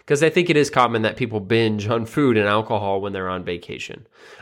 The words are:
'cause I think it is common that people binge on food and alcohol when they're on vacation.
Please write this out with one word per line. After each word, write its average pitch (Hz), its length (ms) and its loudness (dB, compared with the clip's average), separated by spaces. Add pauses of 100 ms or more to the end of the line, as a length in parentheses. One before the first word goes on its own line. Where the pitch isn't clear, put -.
'cause 147 160 2
I 156 80 4
think 175 180 0
it 156 80 2
is 147 140 4
common 117 320 2
that 107 140 0
people 110 240 -4
binge 107 480 0
on 117 180 -2
food 131 300 2
and 104 100 4
alcohol 101 540 0
when 101 120 -4
they're 95 160 -4
on 92 140 -4
vacation. - 640 -10 (360)